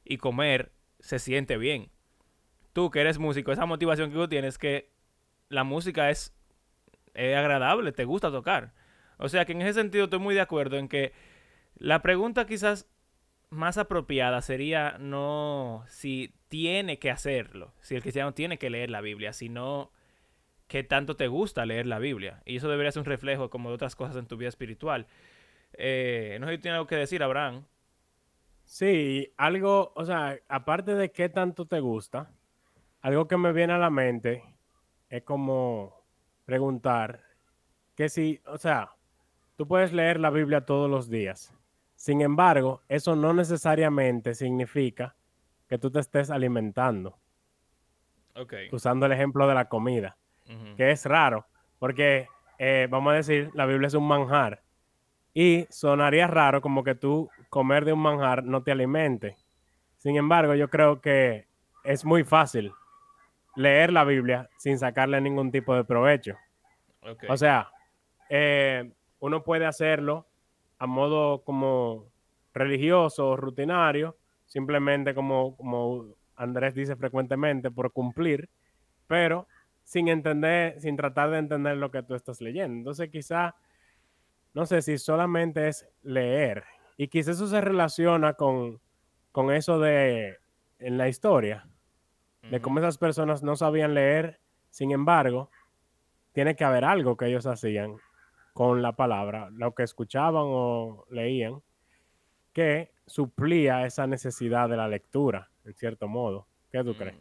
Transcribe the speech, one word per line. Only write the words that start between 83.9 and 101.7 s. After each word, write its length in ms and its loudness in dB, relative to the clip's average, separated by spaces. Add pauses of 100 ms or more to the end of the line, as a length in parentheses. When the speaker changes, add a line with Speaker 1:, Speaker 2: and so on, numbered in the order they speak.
Speaker 2:
no 120 -2
sé 160 2
si 160 -2
solamente 680 0
es 200 -6 (160)
leer, 600 0 (340)
y 120 -4
quizá 220 0
eso 160 -2
se 140 2
relaciona 760 2
con, 440 -2 (520)
con 220 2
eso 260 2
de, 580 2 (420)
en 180 -4
la 120 2
historia, 580 2 (800)
de 120 -2
cómo 180 -2
Speaker 1:
Ujú. 60 0
Speaker 2:
esas 120 -2
personas 460 0
no 120 0
sabían 380 2
leer, 460 2 (300)
sin 220 -4
embargo, 600 2 (800)
tiene 220 0
que 80 -2
haber 220 4
algo 320 2
que 100 -2
ellos 200 -2
hacían 500 -4 (560)
con 280 2
la 140 -2
palabra, 560 -2
lo 240 -4
que 80 -2
escuchaban 640 -2
o 640 -4
leían, 500 -4 (920)